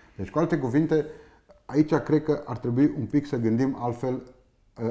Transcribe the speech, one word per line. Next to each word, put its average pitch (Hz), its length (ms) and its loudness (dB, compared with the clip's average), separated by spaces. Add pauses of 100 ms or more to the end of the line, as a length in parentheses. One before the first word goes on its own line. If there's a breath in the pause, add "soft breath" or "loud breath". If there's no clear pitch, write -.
(180 soft breath)
Deci, 95 120 -8
cu 151 100 -2
alte 170 180 2
cuvinte, 147 480 2 (600 loud breath)
aici 151 280 2
cred 147 300 2
că - 220 -2
ar 120 120 -8
trebui 131 420 2
un 117 60 -4
pic 143 200 0
să 131 140 -4
gândim 117 400 2
altfel, 120 340 -4
uh, - 760 -10